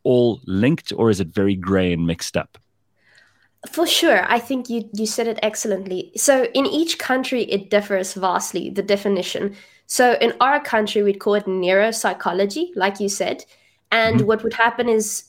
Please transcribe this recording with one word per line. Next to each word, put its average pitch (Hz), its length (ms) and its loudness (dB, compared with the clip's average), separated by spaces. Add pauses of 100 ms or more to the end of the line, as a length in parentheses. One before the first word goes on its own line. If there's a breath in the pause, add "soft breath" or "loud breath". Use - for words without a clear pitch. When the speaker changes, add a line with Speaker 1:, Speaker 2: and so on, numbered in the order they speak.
Speaker 1:
all 123 440 2
linked, 113 500 0
or 113 140 2
is 95 100 0
it 85 80 -2
very 101 260 0
gray 92 380 0
and 85 140 -2
mixed - 300 -6
up? - 220 -6 (1120 soft breath)
Speaker 2:
For 330 160 0
sure. 226 420 4
I 240 100 4
think 247 320 -6
you, 220 220 -4
you 214 140 -2
said 233 200 -4
it 226 160 -4
excellently. 196 760 -4
So 262 280 4 (100)
in 277 120 2
each 330 320 -2
country, 254 460 -2
it 196 260 -4
differs 202 440 -2
vastly, 185 560 -2
the 196 120 -4
definition. 202 720 -2 (300 loud breath)
So 247 340 4
in 226 200 2
our 277 200 4
country, 214 420 0
we'd 196 160 2
call 208 160 0
it 208 120 0
neuropsychology, 190 1300 0
like 196 240 0
you 202 80 0
said. - 360 -4 (460 soft breath)
And 226 280 2
Speaker 1:
Mm-hmm. 214 80 2
Speaker 2:
what 214 180 2
would 220 80 -2
happen 240 360 2
is 220 400 0